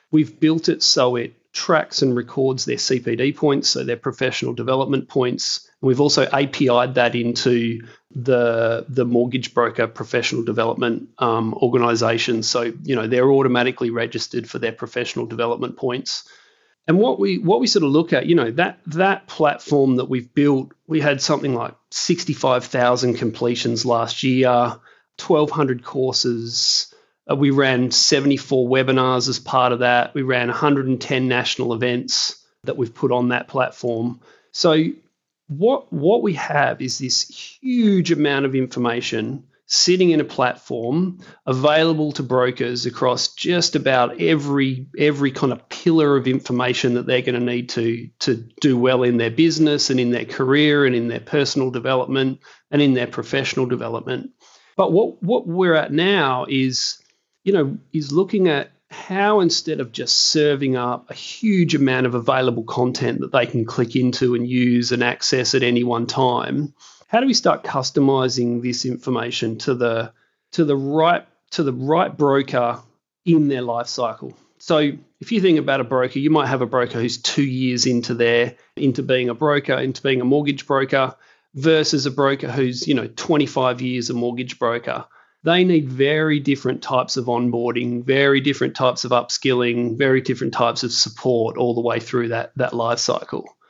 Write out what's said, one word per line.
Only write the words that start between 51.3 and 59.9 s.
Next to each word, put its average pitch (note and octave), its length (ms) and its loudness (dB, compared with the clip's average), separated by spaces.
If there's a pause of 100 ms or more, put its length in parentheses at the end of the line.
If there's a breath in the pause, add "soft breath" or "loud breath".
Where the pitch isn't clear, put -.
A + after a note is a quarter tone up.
development C3 680 -2 (300 soft breath)
and D3 100 2
in C#3 140 6
their A#2+ 140 0
professional C3 580 -4
development. A#2+ 640 -6 (460 soft breath)
But F#3 160 2
what, G#3 280 2
what A3+ 280 0
we're F3 260 2
at D3 180 0
now D3+ 560 0
is, C3 540 -2 (400)
you - 100 0
know, C#3+ 260 0 (140)
is C#3+ 200 -6
looking F#3 360 2
at C#3 220 0 (220)
how, G3+ 460 0
instead D#3+ 400 0
of A#2+ 140 -8